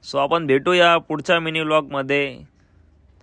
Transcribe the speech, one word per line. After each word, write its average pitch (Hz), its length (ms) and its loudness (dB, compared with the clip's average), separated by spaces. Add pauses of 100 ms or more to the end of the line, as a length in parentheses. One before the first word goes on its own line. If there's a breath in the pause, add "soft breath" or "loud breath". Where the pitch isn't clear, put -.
(120)
So 139 80 -2
आपण 156 280 -2
भेटूया 175 500 4
पुढच्या 160 420 -2
मिनी 160 200 -4
व्लॉगमध्ये. 143 920 -2 (720)